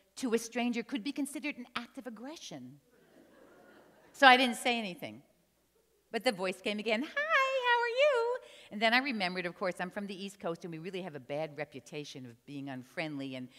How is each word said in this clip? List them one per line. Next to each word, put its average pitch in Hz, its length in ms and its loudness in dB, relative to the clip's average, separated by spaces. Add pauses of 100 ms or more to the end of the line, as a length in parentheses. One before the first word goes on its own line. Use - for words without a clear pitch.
(160)
to 247 180 -2
a 233 40 6
stranger 240 440 -2
could 247 200 -6
be 277 100 -6
considered 285 440 -6
an 240 100 -14 (100)
act 233 220 -10
of 254 80 -12
aggression. 208 720 -14 (1300)
So - 140 8
I 254 100 12
didn't 247 200 4
say 240 220 2
anything. 147 440 -8 (920)
But 226 120 -4
the 240 80 4
voice 190 280 -2
came 208 180 -2
again, 214 240 0
Hi, 311 60 -4
how 539 760 2
are 480 60 0
you? 494 480 4 (360)
And 202 100 -6
then 226 100 4
I 240 60 6
remembered, 196 480 -2
of 170 100 -6
course, 180 240 -2
I'm 180 100 -4
from 202 160 -8
the 196 180 -10
East 196 160 -10
Coast, 170 240 -6
and 175 80 -10
we 160 60 -10
really 180 240 -8
have 180 120 -10
a 143 60 -8
bad 147 360 -6
reputation 143 720 -10
of 117 200 -18
being 139 220 -10
unfriendly, 139 680 -8
and 127 120 -10 (100)